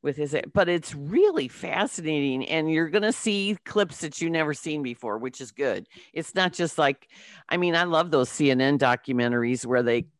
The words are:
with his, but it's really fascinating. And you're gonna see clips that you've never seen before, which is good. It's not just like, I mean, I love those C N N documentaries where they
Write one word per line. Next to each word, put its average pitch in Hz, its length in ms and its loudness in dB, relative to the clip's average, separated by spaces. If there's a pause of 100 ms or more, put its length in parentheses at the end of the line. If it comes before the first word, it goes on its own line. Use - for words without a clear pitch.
with 143 160 -4
his, 147 180 -4 (160)
but 185 180 2
it's 170 260 -2
really 175 540 2
fascinating. 156 960 -2
And 160 240 0
you're 160 180 0
gonna 208 240 0
see 202 500 -2
clips 202 360 -2
that 151 200 -10
you've 165 120 -2
never 156 240 0
seen 151 260 -6
before, 120 380 -6
which 127 200 -8
is 127 120 -14
good. 120 360 -2 (260)
It's 160 200 -8
not 185 200 0
just 170 260 -4
like, 139 280 2 (400)
I 170 100 -2
mean, 175 180 2
I 170 80 4
love 170 260 2
those 135 200 2
C 147 200 2
N 127 100 4
N 135 200 4
documentaries 120 880 0
where 123 160 2
they 120 240 2 (120)